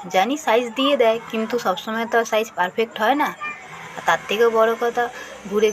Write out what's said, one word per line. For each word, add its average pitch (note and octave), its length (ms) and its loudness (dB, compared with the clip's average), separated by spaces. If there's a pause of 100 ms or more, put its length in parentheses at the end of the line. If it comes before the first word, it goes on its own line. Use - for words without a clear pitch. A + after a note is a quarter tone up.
(140)
জানি G3+ 220 4
সাইজ B3 300 2 (120)
দিয়ে C#4 180 2
দেয়, A3+ 220 4 (120)
কিন্তু A3 280 -2
সবসময় A3 520 -2
তো A#3+ 80 2
আর A3+ 120 2
সাইজ A3 160 2 (100)
পারফেক্ট F#3 440 -2
হয় A3+ 220 4
না। B3+ 60 0 (680)
আর - 100 -12
তার E3 200 2
থেকেও A3+ 320 2
বড় A3+ 140 4 (100)
কথা, A#3+ 220 0 (440)
ঘুরে G#3+ 240 2